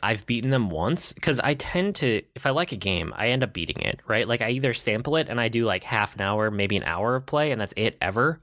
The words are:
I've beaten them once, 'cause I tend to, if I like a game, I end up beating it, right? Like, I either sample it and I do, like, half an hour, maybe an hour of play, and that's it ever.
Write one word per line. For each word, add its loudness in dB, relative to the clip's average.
I've 0
beaten 0
them 2
once, -2
'cause 0
I 2
tend -2
to, 0
if -8
I 4
like 0
a -6
game, -2
I 0
end 2
up -2
beating -4
it, -2
right? 2
Like, 0
I 0
either 0
sample 0
it 2
and -2
I 2
do, 2
like, 0
half 0
an -6
hour, 2
maybe 0
an 0
hour 0
of -4
play, 0
and -2
that's -4
it 0
ever. 0